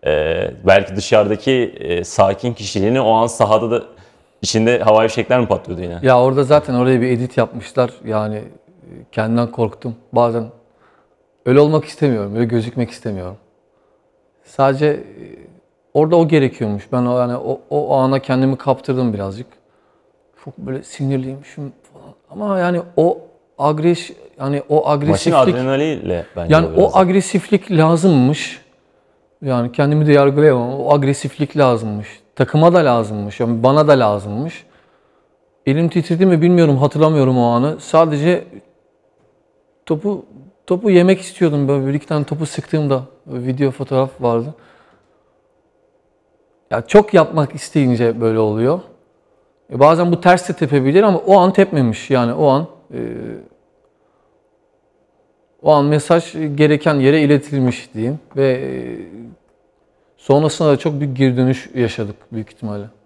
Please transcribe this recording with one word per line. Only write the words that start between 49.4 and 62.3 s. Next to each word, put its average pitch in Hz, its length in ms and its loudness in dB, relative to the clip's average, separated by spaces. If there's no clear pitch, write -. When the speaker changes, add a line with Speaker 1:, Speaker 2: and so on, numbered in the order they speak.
Speaker 2:
E, 123 60 -8
bazen 165 320 4
bu 170 100 -2
ters 180 280 2
de - 40 -4
tepebilir 143 500 2
ama 196 140 2
o 190 200 4
an 185 160 4
tepmemiş. 151 560 0
Yani 120 240 0
o 151 140 0
an, 139 200 0
e, 127 60 -10
o 151 100 2
an 143 140 4
mesaj 151 480 0
gereken 151 400 2
yere 139 260 4
iletilmiş 143 720 0
diyeyim. 123 260 -6
Ve, 135 140 2
e, 131 180 -6
sonrasında 151 520 0
da 139 80 2
çok 147 220 -6
büyük 139 180 -6
geri 131 200 0
dönüş 131 380 -2
yaşadık 110 400 -4